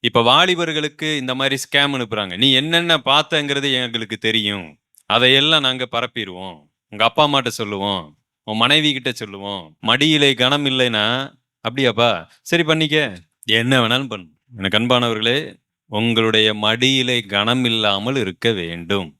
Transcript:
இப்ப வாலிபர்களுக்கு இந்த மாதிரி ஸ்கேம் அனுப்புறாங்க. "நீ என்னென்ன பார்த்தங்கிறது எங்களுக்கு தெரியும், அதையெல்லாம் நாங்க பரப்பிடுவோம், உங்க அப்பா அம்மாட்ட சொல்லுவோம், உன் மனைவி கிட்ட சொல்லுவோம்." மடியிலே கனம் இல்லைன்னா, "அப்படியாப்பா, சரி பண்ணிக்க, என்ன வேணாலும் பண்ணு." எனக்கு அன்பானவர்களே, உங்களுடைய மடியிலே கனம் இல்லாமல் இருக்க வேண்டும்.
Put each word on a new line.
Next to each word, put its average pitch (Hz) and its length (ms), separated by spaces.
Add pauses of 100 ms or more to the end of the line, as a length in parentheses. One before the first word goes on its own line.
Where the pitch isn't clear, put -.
இப்ப 117 180
வாலிபர்களுக்கு 156 920
இந்த 131 180
மாதிரி 135 220
ஸ்கேம் 143 380
அனுப்புறாங்க. 107 420
"நீ 131 160
என்னென்ன 165 440
பார்த்தங்கிறது 143 760
எங்களுக்கு 117 440
தெரியும், 104 480 (420)
அதையெல்லாம் 135 540
நாங்க 127 320
பரப்பிடுவோம், 95 640 (360)
உங்க 107 120
அப்பா 151 220
அம்மாட்ட 139 220
சொல்லுவோம், 98 720 (240)
உன் 110 140
மனைவி 147 360
கிட்ட 127 200
சொல்லுவோம்." 98 680
மடியிலே 143 540
கனம் 139 320
இல்லைன்னா, 123 400 (580)
"அப்படியாப்பா, 120 460 (320)
சரி 165 200
பண்ணிக்க, 156 360 (460)
என்ன 117 360
வேணாலும் 120 280
பண்ணு." 95 200 (280)
எனக்கு 98 220
அன்பானவர்களே, 120 600 (520)
உங்களுடைய 110 640
மடியிலே 123 640
கனம் 104 440
இல்லாமல் 110 520
இருக்க 110 360
வேண்டும். 85 680